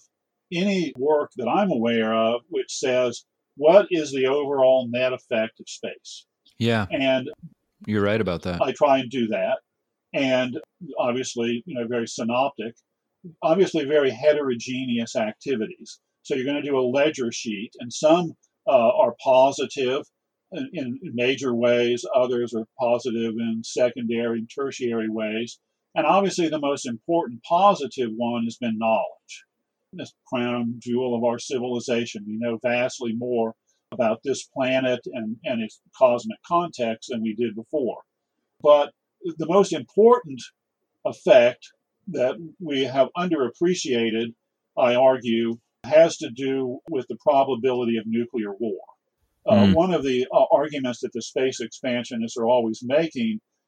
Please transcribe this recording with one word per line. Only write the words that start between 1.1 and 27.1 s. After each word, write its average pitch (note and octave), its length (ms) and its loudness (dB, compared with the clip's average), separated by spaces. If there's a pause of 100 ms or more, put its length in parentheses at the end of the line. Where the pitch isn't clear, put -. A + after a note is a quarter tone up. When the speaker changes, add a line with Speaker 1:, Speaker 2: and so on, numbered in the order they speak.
Speaker 1:
that A#2 100 -4
I'm F#3 240 2
aware A2+ 420 0
of A2+ 360 0
which G2+ 280 -4
says, B2+ 480 -2 (300)
"What E3+ 340 6
is D#3 220 -2
the C3 160 0
overall C3 640 2
net B2+ 240 -2
effect A2+ 460 -4
of - 100 -20
space?" - 560 -14 (340)
Speaker 2:
Yeah. A2+ 320 0
Speaker 1:
And C3 380 0 (560)
Speaker 2:
You're G#2 180 0
right G#2 180 2
about F2+ 220 -2
that. F2 180 -4
Speaker 1:
I - 100 -2
try C3+ 280 2
and C3 100 -6
do A#2+ 180 -2
that. G#2+ 320 -2 (540)
And B2+ 460 0 (400)
obviously, A#2+ 680 -2
you C3 100 -10
know, A#2+ 120 -6
very A#2 200 -4
synoptic, A#2+ 680 -4 (680)
obviously E3 440 2
very C#3 260 4
heterogeneous B2+ 1040 -2
activities. G#2+ 840 -6 (220)
So - 140 -4
you're B2+ 100 -2
gonna C#3+ 160 -4
do C#3 160 -2
a C3 100 2
ledger C#3 440 0
sheet, A2 480 -8
and B2 120 -14
some, D#3+ 420 2 (340)
uh, D#3 40 0 (260)
are A#2 260 4
positive C3+ 800 2 (480)
in, C3 220 -8
in C3+ 260 -6 (160)
major B2 380 0
ways, A#2+ 520 2 (100)
others A#2+ 380 0
are A2+ 120 -4 (140)
positive A#2 600 0
in A2+ 240 -4
secondary A#2+ 760 -2
and A2+ 140 -10
tertiary A#2+ 560 -4
ways. A2 480 -6 (380)
And D#3 100 0
obviously F3+ 420 2
the D3+ 120 -2
most C#3+ 260 -2
important B2 580 -4